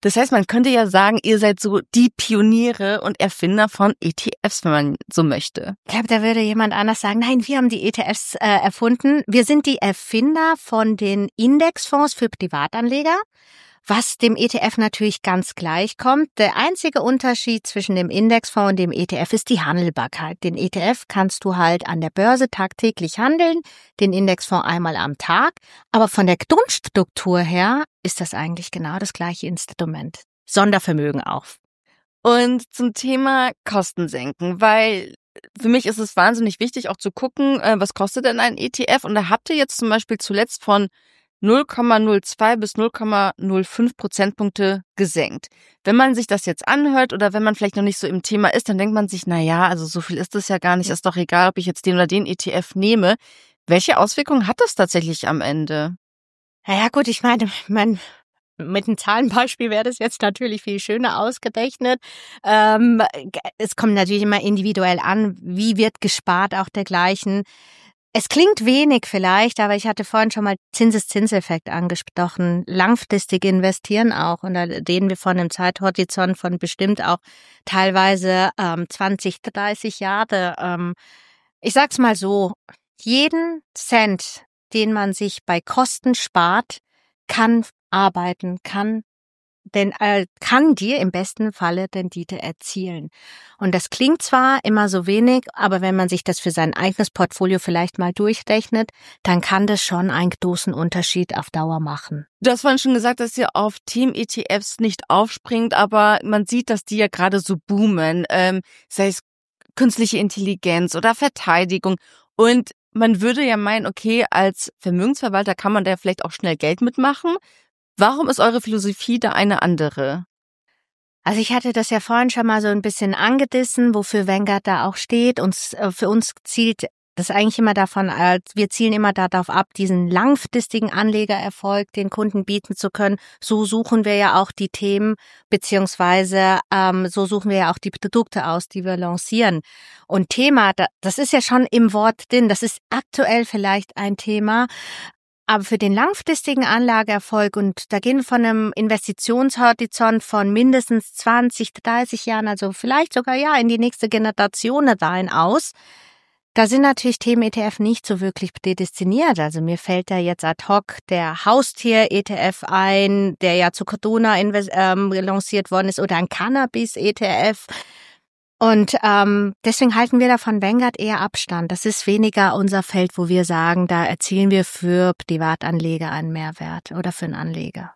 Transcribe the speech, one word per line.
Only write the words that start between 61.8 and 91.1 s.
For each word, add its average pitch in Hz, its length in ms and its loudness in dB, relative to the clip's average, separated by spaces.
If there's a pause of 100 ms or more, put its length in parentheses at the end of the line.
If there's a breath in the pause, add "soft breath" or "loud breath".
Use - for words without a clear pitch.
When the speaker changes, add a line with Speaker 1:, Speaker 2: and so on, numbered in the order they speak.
Speaker 2:
Ähm, 214 600 6 (100)
g-, 147 260 -12 (200)
es 214 160 -4
kommt 220 180 2
natürlich 202 300 2
immer 208 180 0
individuell 196 580 0
an, 202 400 0
wie 190 380 -2
wird 220 240 0
gespart, 190 540 0
auch 190 140 -2
dergleichen. 196 720 -2 (720 soft breath)
Es 220 160 -2
klingt 349 360 4
wenig 269 400 4
vielleicht, 196 540 2
aber 208 160 2
ich 202 100 -4
hatte 220 180 -2
vorhin 220 280 0
schon 208 140 -4
mal 196 100 0 (180)
Zinseszinseffekt 208 960 0
angesprochen. 175 960 -4
Langfristig 190 800 -2
investieren 190 680 0
auch. 165 300 -2
Und 190 140 -6
da 175 80 -2
reden 175 460 -2
wir 185 80 -4
von 180 200 0
einem 170 140 -2
Zeithorizont 185 840 -2
von 180 220 -6
bestimmt 196 460 -2
auch 175 160 0 (460 soft breath)
teilweise, 190 920 2
ähm, 175 320 -2
zwanzig, 196 540 -4
dreißig 208 560 -6
Jahre. 196 580 -2
Ähm, 175 380 -6 (680 soft breath)
ich - 120 -4
sag's 285 260 2
mal 226 160 4
so, 196 380 -2 (460)
jeden 320 640 -2 (140)
Cent, - 680 -2 (280)
den 220 200 0
man 202 200 -2
sich 202 320 -6
bei 170 160 0
Kosten - 540 0
spart, 180 640 0 (480)
kann 233 380 2 (260)
arbeiten, 180 720 -2
kann, 214 400 -4 (720)
denn, 202 240 2
äh, 202 260 2 (140)
kann 285 360 4
dir 226 240 -2
im 185 120 0